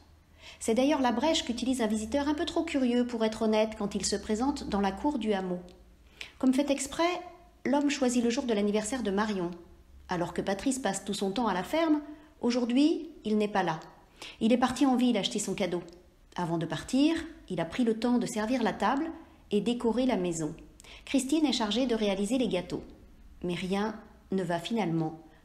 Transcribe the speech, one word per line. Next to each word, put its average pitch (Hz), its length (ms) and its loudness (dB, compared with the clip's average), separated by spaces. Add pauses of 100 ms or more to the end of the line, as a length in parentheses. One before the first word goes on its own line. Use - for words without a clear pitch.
(600)
C'est 226 140 0
d'ailleurs 277 260 4
la 247 100 2
brèche 302 320 2
qu'utilise 247 380 -2
un 220 60 2
visiteur 220 420 0
un 302 40 2
peu 330 120 -2
trop 330 180 -2
curieux, 247 420 2
pour 233 200 -2
être 220 160 -2
honnête, 220 360 2
quand 202 180 -4
il 190 100 -4
se 214 100 0
présente 220 540 -2
dans 202 100 0
la 196 140 2
cour 294 260 -2
du 214 140 0
hameau. 185 260 -2 (800)
Comme 262 140 4
fait 285 180 2
exprès, - 320 -2 (600)
l'homme 285 240 2
choisit 247 340 2
le 233 60 4
jour 254 160 -2
de 233 80 2
l'anniversaire 208 500 0
de 208 80 0
Marion. 196 400 0 (560)
Alors 170 260 -2
que - 80 -4
Patrice 226 380 -2
passe 190 240 -4
tout 202 100 -6
son 196 180 -2
temps 233 160 0
à 196 60 0
la 180 100 -2
ferme, 311 360 2 (400)
aujourd'hui, 247 680 2 (160)
il 214 120 2
n'est 208 120 2
pas 202 120 0
là. 160 200 -2 (580)
Il 226 140 4
est 247 40 4
parti 247 280 2
en 254 100 4
ville 240 220 4
acheter 196 220 -2
son 196 140 -4
cadeau. 175 300 -2 (540)
Avant 170 200 -2
de 165 80 -2
partir, 277 560 0 (280)
il 175 100 -4
a 165 60 0
pris 247 180 -2
le 220 160 2
temps 240 200 2
de 190 60 0
servir 220 380 -2
la 196 80 2
table 277 400 0 (400)
et 208 80 4
décorer 240 460 0
la 247 100 2
maison. 165 400 -2 (480)
Christine 302 420 2
est 254 60 4
chargée 226 360 0
de 233 80 0
réaliser 202 420 0
les 247 100 2
gâteaux. 175 380 -4 (580)
Mais 175 120 -2
rien 196 440 -2 (320)
ne 190 120 0
va 170 160 -2
finalement 165 600 -2 (240)